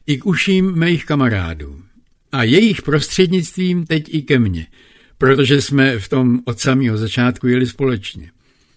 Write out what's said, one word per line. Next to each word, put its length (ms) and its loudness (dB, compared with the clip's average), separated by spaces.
i 100 0
k 80 -12
uším 540 0
mých 260 0
kamarádů. 760 -4
A 120 -2
jejich 380 4
prostřednictvím 1040 0
teď 280 -4
i 80 -2
ke 180 2
mně, 280 -2
protože 440 4
jsme 380 2
v 100 -12
tom 360 2
od 140 -6
samého 380 0
začátku 500 -2
jeli 200 2
společně. 640 -6